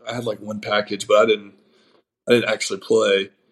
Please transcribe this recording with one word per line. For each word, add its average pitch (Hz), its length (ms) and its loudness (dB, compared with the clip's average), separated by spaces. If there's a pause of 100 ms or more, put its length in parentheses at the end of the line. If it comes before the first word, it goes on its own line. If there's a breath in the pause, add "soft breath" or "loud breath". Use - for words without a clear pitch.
I 113 80 -8
had, 120 120 -8
like, 107 160 -6
one 104 180 -10
package, 104 480 -4
but 104 100 4
I 110 80 6
didn't, 104 280 0 (720)
I 120 60 4
didn't 113 160 2
actually 104 300 -6
play. 101 500 0 (220)